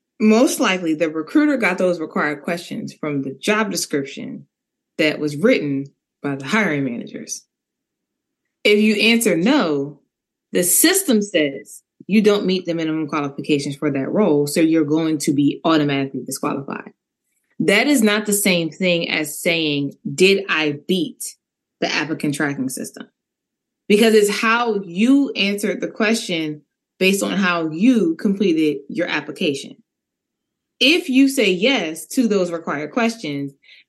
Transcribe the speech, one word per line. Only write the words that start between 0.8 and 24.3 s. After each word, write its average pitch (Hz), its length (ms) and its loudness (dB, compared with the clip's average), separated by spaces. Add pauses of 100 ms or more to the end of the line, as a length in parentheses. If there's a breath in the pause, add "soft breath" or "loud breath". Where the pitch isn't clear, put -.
the 156 160 -2
recruiter 277 460 0
got 190 220 0
those 180 220 0
required 151 440 -4
questions 151 500 -8
from 147 280 -6
the 135 120 -8
job 208 380 -2
description - 760 -8 (520)
that 156 220 0
was 147 180 -4
written 147 480 0 (360)
by 143 140 -6
the 135 100 -10
hiring 165 380 -2
managers. - 640 -10 (1200)
If 208 160 4
you 214 160 4
answer 226 420 2
no, 165 640 0 (500)
the 175 120 0
system 320 580 2
says 151 640 -4 (240)
you 208 140 4
don't 202 240 4
meet 185 200 -2
the 170 80 -2
minimum 160 340 -2
qualifications 143 680 -2
for 151 160 -2
that 135 180 -4
role, 156 380 2
so 143 120 -2
you're 160 240 4
going 156 360 0
to 147 140 0
be 143 300 0
automatically 139 640 0
disqualified. - 640 -8 (680)
That 202 280 2
is 285 140 4
not 208 240 2
the 208 80 -2
same 175 360 0
thing 170 400 0
as 151 300 -4
saying, 151 540 -2 (200)
"Did 190 360 4
I 156 380 -2
beat - 480 -4 (440)
the 170 80 -2
applicant 151 480 -4
tracking 143 340 -4
system?" - 380 -12 (800)
Because 214 260 4
it's 202 280 4